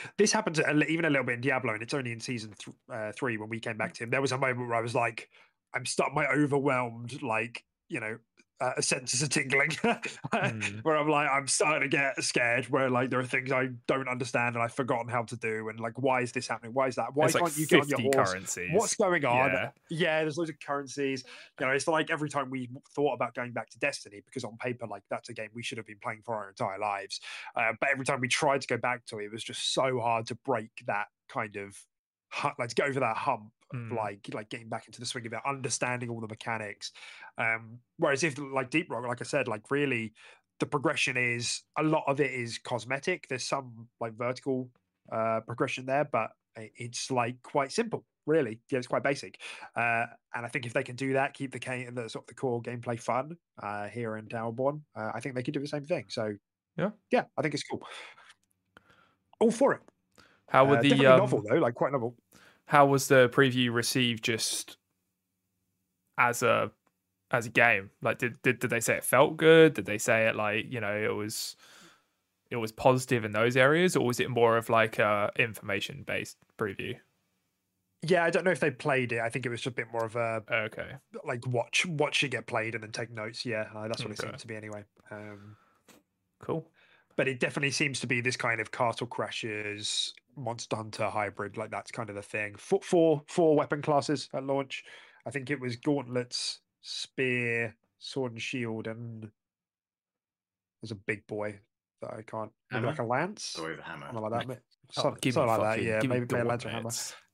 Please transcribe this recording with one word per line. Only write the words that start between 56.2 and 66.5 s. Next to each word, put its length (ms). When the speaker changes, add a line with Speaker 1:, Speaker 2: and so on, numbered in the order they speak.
Speaker 2:
Yeah. 140
Speaker 1:
yeah, 140
I 60
think 120
it's 100
cool. 220
All 120
for 220
it. 80
Speaker 2:
How 160
were 120
Speaker 1:
Uh, 60
Speaker 2:
the, 60
Speaker 1:
definitely 180
Speaker 2:
um, 120
Speaker 1:
novel 300
though, 120
like, 140
quite 180
novel. 240
Speaker 2:
how 200
was 220
the 220
preview 420
received 520
just 520
as 240
a, 300